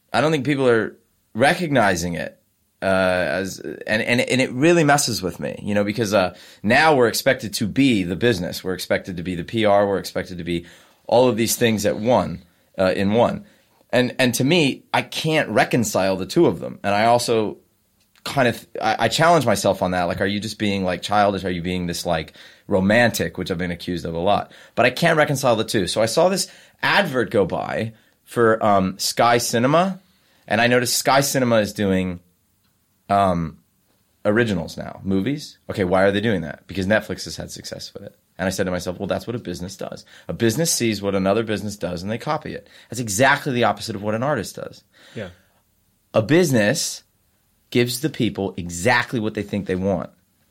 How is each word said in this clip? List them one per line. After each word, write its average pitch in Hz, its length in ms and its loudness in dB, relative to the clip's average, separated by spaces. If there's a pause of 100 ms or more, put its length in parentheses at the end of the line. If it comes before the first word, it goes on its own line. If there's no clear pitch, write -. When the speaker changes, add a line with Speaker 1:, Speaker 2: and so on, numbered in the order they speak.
(120)
Speaker 1:
I 113 80 2
don't 151 120 2
think 139 140 -2
people 135 220 0
are 113 300 2 (360)
recognizing 113 840 2
it, - 260 -10 (400)
uh, 95 40 -4
as, 92 760 0
and, - 420 -4
and, 120 180 2
and 127 220 0
it - 100 -2
really 165 320 4
messes 143 380 2
with 87 180 -6
me, 71 240 -8
you 101 100 -4
know, 101 120 2
because, 104 280 -2
uh, 92 220 2 (260)
now 147 340 4
we're 123 120 6
expected 120 460 -2
to 110 140 -2
be 123 360 2
the 87 140 -4
business. 90 460 0
We're 92 100 -4
expected 92 440 -4
to 87 60 -8
be 90 120 -6
the 82 100 -8
P 113 180 -2
R. 101 240 4
We're 95 120 -2
expected 90 400 -8
to 85 40 -8
be 85 220 -4 (420)
all 123 220 4
of 107 80 0
these 113 180 0
things 110 300 2
at 82 120 0
one, 104 460 0 (340)
uh, 92 180 2
in 101 180 0
one. - 320 2 (460)
And, 123 280 0
and 123 160 2
to 127 80 0
me, 151 400 2 (100)
I 123 100 0
can't 156 460 -2
reconcile 104 680 2
the 92 80 -6
two 170 220 4
of - 120 0
them. 64 240 -12
And 101 100 0
I 107 120 2
also 117 540 2 (680)
kind 131 220 2
of, - 200 -4 (140)
I, 107 200 0
I 117 60 2
challenge 160 380 4
myself 98 360 2
on 90 100 0
that. 90 120 0
Like, 92 160 -4
are 101 60 0
you 101 140 -2
just 104 200 -10
being, 98 240 0
like, 90 180 -2
childish? 101 440 2
Are 95 60 -2
you 87 100 -4
being 90 240 -4
this, 85 200 -6
like, 80 280 -4 (340)
romantic, 98 720 2
which 92 140 -6
I've 87 60 -4
been 87 140 -4
accused 85 320 -6
of 85 120 -6
a 82 40 -4
lot? 92 320 0 (220)
But 113 120 2
I 127 40 6
can't 160 280 0
reconcile 139 380 2
the 110 80 0
two. 98 240 0
So 107 140 -2
I 113 60 2
saw 165 200 2
this 185 240 -2 (300)
advert 143 480 0
go 98 160 2
by 85 480 -4 (300)
for, 113 420 2
um, 95 320 2
Sky 120 400 2
Cinema, 151 640 0 (460)
and 107 120 0
I 120 80 4
noticed 123 300 2
Sky 135 240 2
Cinema 127 360 2
is 104 140 0
doing, 92 480 -2 (880)
um, 92 520 0 (640)
originals 104 500 0
now, - 280 -12
movies. 98 560 -4 (100)
Okay, 95 140 -2
why 92 200 4
are 101 80 6
they 101 100 0
doing 104 200 0
that? 73 260 -12
Because 92 200 -4
Netflix 104 380 -2
has 85 120 -14
had 85 140 -12
success - 420 -14
with 98 100 -16
it. - 120 -20 (220)
And 92 100 -2
I - 20 0
said 95 160 -2
to 92 60 -4
myself, 90 280 -6
"Well, 98 80 -6
that's 92 180 -4
what 117 120 -8
a - 20 -6
business 90 380 -10
does. - 260 -12 (240)
A 85 60 -6
business 117 360 0
sees 110 320 -2
what 98 140 -2
another 98 260 2
business 104 360 -6
does 85 240 -6
and 101 100 -8
they 117 60 -6
copy 151 360 -6
it." - 140 -14 (220)
That's 110 100 -10
exactly 120 540 2
the 120 100 2
opposite 104 320 -2
of 98 80 -8
what 107 100 -2
an 113 100 -2
artist 131 340 -4
does. - 260 -14 (320)
Speaker 2:
Yeah. 98 140 -10 (840)
Speaker 1:
A 110 80 4
business 135 840 2 (680)
gives 123 320 0
the 156 80 -2
people 101 480 -4
exactly 101 640 -2
what 107 140 -4
they 104 60 -4
think 101 260 -6
they 92 80 -2
want. 92 340 -2 (420)